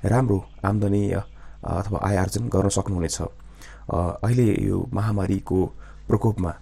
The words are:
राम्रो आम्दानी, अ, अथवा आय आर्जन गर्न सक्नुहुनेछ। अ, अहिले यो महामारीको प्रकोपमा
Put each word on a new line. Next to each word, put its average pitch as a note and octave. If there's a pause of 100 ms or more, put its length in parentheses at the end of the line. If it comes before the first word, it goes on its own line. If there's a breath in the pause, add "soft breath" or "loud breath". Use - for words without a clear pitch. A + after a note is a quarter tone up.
राम्रो G#2+ (200)
आम्दानी, G2+
अ, F2 (440 loud breath)
अथवा F2
आय G2+
आर्जन G#2
गर्न F#2+
सक्नुहुनेछ। F2
अ, E2+ (960 loud breath)
अहिले A2+
यो F#2
महामारीको G2 (420 loud breath)
प्रकोपमा G#2 (120)